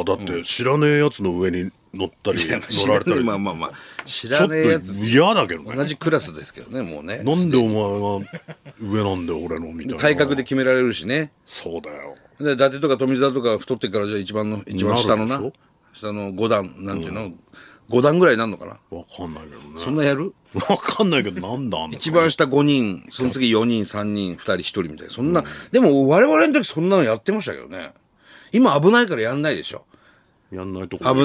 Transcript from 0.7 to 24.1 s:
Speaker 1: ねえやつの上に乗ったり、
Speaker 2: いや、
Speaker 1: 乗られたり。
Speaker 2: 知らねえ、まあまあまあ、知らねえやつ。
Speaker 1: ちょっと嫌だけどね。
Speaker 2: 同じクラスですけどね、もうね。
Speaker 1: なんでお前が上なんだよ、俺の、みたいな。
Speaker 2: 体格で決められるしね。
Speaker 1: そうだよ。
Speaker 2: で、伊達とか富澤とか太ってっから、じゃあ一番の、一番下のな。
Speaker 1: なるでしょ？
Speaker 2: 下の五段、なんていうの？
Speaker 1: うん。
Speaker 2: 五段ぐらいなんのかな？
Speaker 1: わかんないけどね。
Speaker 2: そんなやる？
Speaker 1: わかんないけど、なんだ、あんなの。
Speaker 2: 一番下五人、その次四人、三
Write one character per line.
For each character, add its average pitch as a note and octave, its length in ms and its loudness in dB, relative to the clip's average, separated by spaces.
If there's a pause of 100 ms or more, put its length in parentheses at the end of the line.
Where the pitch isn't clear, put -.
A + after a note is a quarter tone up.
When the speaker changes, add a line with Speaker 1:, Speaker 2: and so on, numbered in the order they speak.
Speaker 1:
ね D3 80 4
え D3 140 4
や D3 100 4
つ - 120 -10
の F2+ 160 0
上 F#2 120 0
に F2+ 200 -4 (220)
乗 F#2 140 -4
っ - 40 -4
た - 220 -4
り、 F2 100 0
Speaker 2:
い E2 60 -4
や、 - 180 -2
Speaker 1:
乗 G2+ 280 0
ら G2+ 60 4
れ - 40 -6
た F3 60 0
り。 - 60 4
Speaker 2:
知 - 0 -
ら - 0 -
ね C3+ 40 2
え、 A#2+ 40 0
ま G#2+ 100 0
あ G2 40 -2
ま G2 120 -2
あ E2+ 40 -6
ま D#2+ 120 -6
あ、 D2+ 60 -8 (340)
知 - 240 -6
ら D3+ 180 4
ね D#3 80 -2
え D#3+ 120 4
や E3 120 2
つ。 G2 140 -10
Speaker 1:
ち - 20 -8
ょ - 40 -8
っ - 0 -
と G#2+ 40 -2
嫌 D3+ 300 6
だ C#3+ 120 2
け E2+ 80 -6
ど D#2+ 100 -10
ね。 - 120 -10
Speaker 2:
同 C#3+ 80 0
じ D3 120 -6
ク E3 120 -4
ラ D#3 100 4
ス - 160 -8
で D3 100 -14
す - 100 -14
け - 80 -18
ど - 80 -20
ね、 B2+ 120 -6
も D#2 200 -10
う - 20 -14
ね。 G#2 180 -10
Speaker 1:
な D3 140 0
ん F3+ 140 2
で C3 80 4
お A#2 80 4
前 G#2+ 80 2
が G2+ 520 -2 (540)
上 G#2 240 -2
な G2 100 0
ん F2+ 120 -6
だ E2+ 80 -4
よ、 D#2 100 -6
俺 D#2+ 160 -6
の、 E2 100 -10
み - 140 -12
た C3 60 -8
い B2 60 -6
な。 - 40 -8
Speaker 2:
体 D3 160 4
格 C#3+ 200 2
で C3 80 -2
決 C3+ 100 -6
め C3 100 2
ら B2+ 80 4
れ B2+ 80 4
る A#2+ 140 0
し D#2 120 -10
ね。 D3 240 -2 (140)
Speaker 1:
そ - 320 -12
う D#2+ 60 -10
だ - 80 -16
よ。 C#2+ 260 -16 (240)
Speaker 2:
で、 C#3+ 140 0
伊 - 20 -6
達 C#3 240 2
と D3+ 80 0
か C3+ 80 2
富 C3+ 220 0
澤 C3+ 160 2
と C3 80 -4
か A2 160 0
太 - 160 -6
っ A2 40 -4
て A#2 100 -4
っ - 20 -12
か G#2+ 80 0
ら、 G2+ 80 -2
じ G#2+ 80 -4
ゃ - 20 -2
あ - 20 -2
一 G2 140 -8
番 G#2+ 160 -2
の、 G#2 180 -6
一 F#2+ 160 -4
番 G#2+ 140 2
下 A2+ 180 2
の A2 120 0
な。 C3 100 -2
Speaker 1:
な B2+ 80 -6
る C3 60 -6
で - 0 -
し - 20 -14 (540)
ょ？ - 20 -6
Speaker 2:
下 G#2 60 -6
の G2+ 180 -8
五 G#2+ 160 0
段、 G2 300 0
な F#2+ 160 -6
ん E2 60 -4
て D#2+ 40 -6
い D#2+ 60 -8
う - 20 -8
の？ G#2+ 120 -6
Speaker 1:
う - 20 -
ん。 E2 120 -14 (520)
Speaker 2:
五 B2 120 4
段 D#3 180 4
ぐ F3+ 40 6
ら D3 80 8
い A2 40 2
な A2+ 100 0
ん G#2 60 -6
の F2+ 40 -10
か - 100 -14
な？ - 120 -16 (180)
Speaker 1:
わ - 80 -12
か - 220 -12
ん D#2 80 -10
な D#2 60 -14
い D#2 40 -18
け D2+ 60 -18
ど - 60 -20
ね。 D2 100 -20 (100)
Speaker 2:
そ F2+ 140 -6
ん D3+ 60 0
な D3+ 80 2
や C#3 100 4
る？ D#3+ 180 -6 (360)
Speaker 1:
わ G3 100 2
か - 240 -2
ん F#3+ 80 2
な D3 80 2
い G#2+ 60 0
け G2+ 80 -6
ど、 F2+ 80 -10
な G#2 160 -8
ん C3+ 140 -6
だ、 D#2+ 80 -4
あ - 40 -4
ん - 20 -6
な D#2 40 -10
の。 D#2 60 -10
Speaker 2:
一 - 180 -4
番 E3 180 4
下 D3+ 160 2
五 C#3 160 4
人、 B2 480 2
そ B2+ 140 -4
の B2+ 60 0
次 B2+ 200 0
四 A2+ 180 4
人、 A2+ 160 0
三 G#2 300 -4